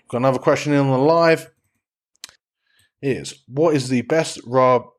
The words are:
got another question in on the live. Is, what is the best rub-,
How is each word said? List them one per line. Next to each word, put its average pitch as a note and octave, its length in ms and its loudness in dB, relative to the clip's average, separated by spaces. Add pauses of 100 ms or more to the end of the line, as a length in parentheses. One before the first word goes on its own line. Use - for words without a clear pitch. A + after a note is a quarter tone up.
got B2 100 -8
another C3 200 0
question D3 340 0
in C#3+ 60 2
on C#3 120 2
the B2+ 80 2
live. E3 520 2 (1500)
Is, A#2 460 -6
what D3+ 260 0
is B2+ 140 -2
the B2+ 140 0
best D#3+ 440 -4
rub-, B2+ 400 2 (120)